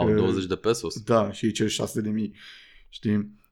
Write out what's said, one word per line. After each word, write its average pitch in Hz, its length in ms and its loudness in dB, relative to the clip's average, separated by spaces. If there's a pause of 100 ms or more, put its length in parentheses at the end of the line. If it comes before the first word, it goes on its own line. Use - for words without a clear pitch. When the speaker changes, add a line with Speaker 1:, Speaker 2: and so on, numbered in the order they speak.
Speaker 1:
Adică 107 140 4
Speaker 2:
douăzeci 95 300 2
de 92 100 -2
pesos? 113 460 -2
Speaker 1:
Da, 104 300 2
și - 120 -6
ei 110 80 2
cer 107 160 0
șase 104 240 -2
sute 113 120 -4
de 107 60 -2
mii, 107 240 -2 (540)
știi, 104 500 -2 (140)